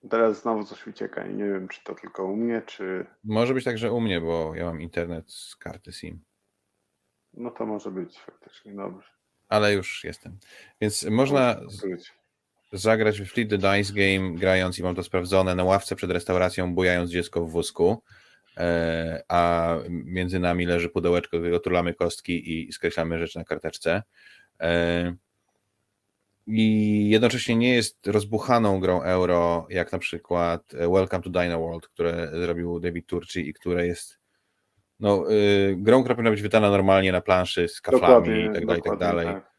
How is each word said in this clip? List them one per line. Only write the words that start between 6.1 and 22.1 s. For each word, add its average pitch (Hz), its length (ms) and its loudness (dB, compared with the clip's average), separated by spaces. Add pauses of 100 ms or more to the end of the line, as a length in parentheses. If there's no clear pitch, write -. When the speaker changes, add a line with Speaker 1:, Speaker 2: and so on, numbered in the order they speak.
Speaker 1:
No 123 180 -12
to 117 140 -10
może 107 260 -8
być 92 280 -12
faktycznie, - 560 -20
dobrze. 95 340 -14 (380)
Speaker 2:
Ale 104 260 2
już - 300 -4
jestem. 78 340 -16 (440)
Więc 107 240 -2
można 127 580 2
Speaker 1:
Może 98 240 -14
być. 90 260 -12 (580)
Speaker 2:
z-, 95 100 -10
zagrać 107 400 2
w 98 100 -10
Flip 110 180 -2
the 104 80 0
Dice 98 360 2
Game, 95 420 0
grając, 92 440 2
i 90 40 -4
mam 90 120 -2
to 90 80 -8
sprawdzone, 92 520 0
na 90 80 0
ławce 98 320 2
przed 90 160 -6
restauracją, 90 640 0
bujając 90 360 2
dziecko 85 340 -4
w 80 60 -10
wózku, 85 520 -2 (540)
e, 82 680 -2
a 85 420 2 (200)
między 90 500 -4
nami 87 260 0
leży 87 240 -2
pudełeczko, 87 480 -2
do 85 40 -2
którego 85 180 -2
turlamy 87 340 -2
kostki 85 760 -6